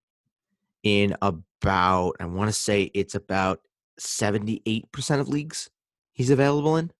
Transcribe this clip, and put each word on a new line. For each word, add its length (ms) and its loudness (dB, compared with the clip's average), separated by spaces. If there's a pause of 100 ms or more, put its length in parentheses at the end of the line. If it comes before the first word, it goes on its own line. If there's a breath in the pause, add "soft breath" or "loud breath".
(840)
in 400 4
about, 1000 0
I 60 -6
wanna 260 -2
say 420 0
it's 200 -2
about 480 -2 (360)
seventy-eight 920 -4
percent 300 -2
of 60 -4
leagues 420 -8 (420)
he's 180 -2
available 460 4
in. 240 -4